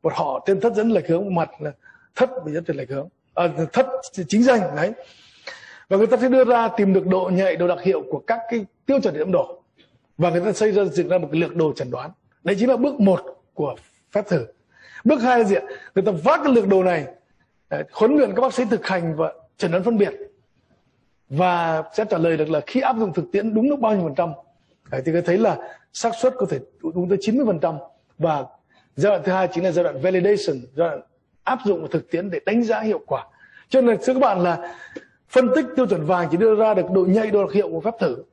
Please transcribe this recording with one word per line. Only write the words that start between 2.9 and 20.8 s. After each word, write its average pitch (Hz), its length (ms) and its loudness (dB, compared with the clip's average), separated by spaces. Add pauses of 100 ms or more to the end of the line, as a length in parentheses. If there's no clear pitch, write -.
à, 175 140 0 (240)
thất 262 140 2 (420)
chính 214 140 2
danh 247 180 4 (160)
đấy. 175 160 -2 (960)
Và 196 80 2
người 214 100 4
ta 247 100 4
sẽ 247 120 2
đưa 254 160 6
ra 233 240 2
tìm 202 240 2
được 185 140 2
độ 185 280 0
nhạy, 185 220 2
độ 175 120 0
đặc 175 140 0
hiệu 175 280 0
của 139 160 -6
các 233 140 -2 (100)
cái 220 160 -4 (200)
tiêu 269 140 2
chuẩn 180 140 -2
điện 151 80 -4
tâm 185 100 -2
đồ. - 300 -2 (560)
Và 170 120 2
người 170 100 0
ta 202 120 -2
xây 214 200 0
ra, 202 120 2
dựng 170 240 -2
ra 180 100 2
một 156 140 -4
cái 160 80 0
lược 170 160 -4
đồ 156 160 2
chẩn 131 180 -8
đoán. 131 200 -10 (340)
Đấy 196 140 0
chính 240 100 2
là 254 80 4
bước 277 240 0
một 196 200 4 (340)
của 143 200 -6 (380)
phép 202 160 -4
thử. 131 180 -2 (580)
Bước 269 180 4
hai 247 160 4
là 233 60 4
gì 196 100 2
ạ? 175 80 0 (320)
Người 190 100 0
ta 208 80 0 (120)
vác 302 200 4
cái 285 80 4
lược 220 160 4
đồ 190 140 4
này, 170 240 0 (640)
đấy, 156 220 -6
huấn 247 240 2
luyện 226 180 2
các 233 80 0
bác 262 120 0
sĩ 247 160 -2
thực 220 160 -2
hành 170 300 -4
và 160 160 -2 (240)
chẩn 180 140 -2
đoán 180 140 0
phân 233 140 0
biệt. 196 160 2 (1120)